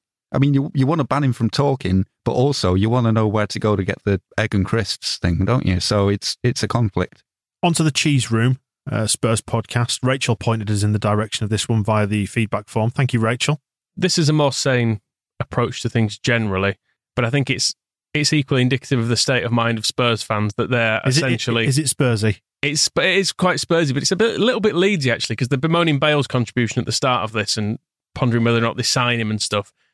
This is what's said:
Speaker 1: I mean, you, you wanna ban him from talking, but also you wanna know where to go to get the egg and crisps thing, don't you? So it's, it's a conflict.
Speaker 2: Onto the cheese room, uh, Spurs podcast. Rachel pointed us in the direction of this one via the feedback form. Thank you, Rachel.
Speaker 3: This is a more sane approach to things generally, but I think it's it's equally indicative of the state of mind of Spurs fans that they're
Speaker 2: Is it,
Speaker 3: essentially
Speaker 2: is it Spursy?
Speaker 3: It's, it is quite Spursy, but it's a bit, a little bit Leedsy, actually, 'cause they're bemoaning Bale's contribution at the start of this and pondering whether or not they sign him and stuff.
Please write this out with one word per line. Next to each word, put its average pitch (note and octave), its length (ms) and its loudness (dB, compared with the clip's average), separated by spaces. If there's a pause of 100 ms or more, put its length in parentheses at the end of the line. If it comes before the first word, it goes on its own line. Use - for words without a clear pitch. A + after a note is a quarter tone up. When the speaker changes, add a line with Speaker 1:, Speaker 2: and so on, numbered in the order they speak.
(320)
Speaker 1:
I C#3 60 0
mean, C#3 160 4
you, C#3 200 0
you C3 120 2
wanna D#3 180 0
ban C#3 180 0
him C3 120 2
from A#2 160 0
talking, A2+ 560 0 (180)
but - 80 0
also B2+ 400 2
you G2 160 2
wanna A#2 240 2
know A2 160 2
where G#2 180 0
to - 120 -10
go G#2+ 180 2
to F#2+ 80 -2
get - 200 -6
the G2 180 0 (160)
egg G#2+ 160 -2
and G2 100 2
crisps - 540 -4
thing, F2 260 0
don't A#2+ 220 0
you? F#2 140 2
So G2+ 280 2
it's, - 340 -2
it's B2 200 -2
a G#2+ 40 0
conflict. - 560 -2 (400)
Speaker 2:
Onto E3+ 220 0
the D#3 60 4
cheese C#3 400 0
room, A#2 280 2 (320)
uh, A2 160 -2
Spurs A2+ 360 0
podcast. - 600 -4
Rachel B2+ 320 0
pointed A2 360 -2
us G#2 120 0
in G#2 100 2
the G#2+ 60 0
direction G#2+ 460 -2
of G2+ 60 -6
this G#2+ 180 -2
one A2 160 2
via G#2+ 220 2
the G#2 180 -2
feedback G#2+ 460 -4
form. A#2 200 0
Thank C3+ 220 0
you, A#2 80 2
Rachel. B2 400 0 (340)
Speaker 3:
This F3+ 220 0
is D3+ 140 4
a - 20 2
more D3 200 4
sane A#2+ 500 0 (360)
approach - 440 -4
to A#2+ 80 -2
things A2 280 0
generally, G2 580 0 (380)
but B2 120 0
I A2+ 40 -2
think C#3 200 0
it's - 240 -2 (400)
it's D3 180 0
equally C#3 300 2
indicative B2+ 380 0
of A2+ 80 0
the A#2+ 80 0
state B2+ 280 0
of A2+ 80 -2
mind A#2 240 0
of G#2+ 80 -8
Spurs A#2 380 -2
fans G#2 320 -2
that A2 160 -4
they're A2+ 340 0
Speaker 2:
Is B2+ 140 2
it, D3+ 60 0
Speaker 3:
essentially A#2 420 -2
Speaker 2:
is C3 120 2
it D#3 80 -2
Spursy? A2 540 0 (220)
Speaker 3:
It's, D3 340 -2
it D3 80 2
is F#3 280 2
quite F3+ 260 0
Spursy, E3 340 0
but C3+ 100 -2
it's - 100 -2
a F#3 40 0
bit, A3 220 0
a - 40 0
little A#3 180 2
bit G3 140 2
Leedsy, E3+ 380 2
actually, - 240 -4
'cause A#2+ 120 -2
they're C3+ 100 0
bemoaning D#3+ 400 2
Bale's D3 280 2
contribution A#2+ 540 -2
at - 60 -4
the A2+ 60 -4
start B2 320 0
of G#2+ 80 -8
this G#2+ 260 -2
and G#2+ 200 -4 (360)
pondering A#2 300 2
whether A#2 140 2
or A2+ 40 2
not A#2 140 -2
they B2+ 60 -4
sign A#2+ 380 0
him G#2+ 100 -4
and G#2+ 120 -4
stuff. - 300 -4 (220)